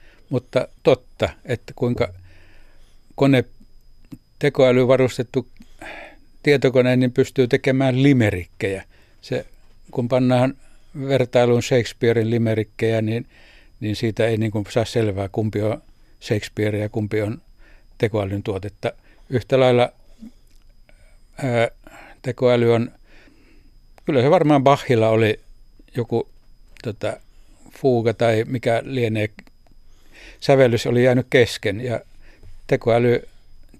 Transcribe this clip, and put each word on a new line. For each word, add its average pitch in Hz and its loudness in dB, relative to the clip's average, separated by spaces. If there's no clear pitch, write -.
mutta - -4
totta, - 0
että - -8
kuinka 123 -4
kone, 135 2
tekoäly 127 2
varustettu 127 0
tietokone, 127 2
niin 127 2
pystyy 127 0
tekemään 135 0
limerikkejä. 101 0
Se, - -8
kun 120 -4
pannaan 127 0
vertailuun 120 2
Shakespearen 117 0
limerikkejä, 113 -2
niin, 110 -4
niin 107 -6
siitä 110 -2
ei 117 0
niin 110 -2
kuin 101 -4
saa 113 -2
selvää, 101 -4
kumpi 107 -4
on 110 -4
Shakespeare 104 -4
ja 104 -6
kumpi 107 -4
on 107 -6
tekoälyn 101 -4
tuotetta. 101 -8
Yhtä 131 -2
lailla, 123 2
ää, 120 0
tekoäly 120 2
on, 117 -2
kyllä 135 0
se 139 2
varmaan 151 4
Bachilla 123 2
oli 110 0
joku, 117 -4
tota, 107 -8
fuuga 117 0
tai 113 0
mikä 117 -2
lienee, 110 -4
sävellys 131 2
oli 120 2
jäänyt 127 2
kesken 110 0
ja 123 -6
tekoäly 120 0